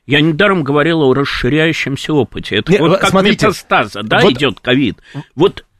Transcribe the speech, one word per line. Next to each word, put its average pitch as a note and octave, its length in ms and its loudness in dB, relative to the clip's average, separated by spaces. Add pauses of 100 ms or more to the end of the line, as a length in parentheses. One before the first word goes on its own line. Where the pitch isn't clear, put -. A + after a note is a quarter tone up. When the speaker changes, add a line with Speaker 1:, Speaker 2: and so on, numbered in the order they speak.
Speaker 1:
Я C#3+ 140 2
недаром E3+ 420 2
говорил D3 400 0
о C3 100 4
расширяющемся C#3+ 1000 -2
опыте. G#2+ 420 -2
Это G#2+ 160 -2
Speaker 2:
Не, G3+ 80 2
Speaker 1:
вот D#3+ 180 2
Speaker 2:
в-, - 20 -6
Speaker 1:
как G3 120 0
Speaker 2:
смотрите, G3 360 2
Speaker 1:
метастаза, A#2 540 -4
да, D#3+ 200 -2
Speaker 2:
вот B3 100 4
Speaker 1:
идет B2+ 300 -2
ковид. B2+ 380 0 (360)
Вот, E3 300 0 (140)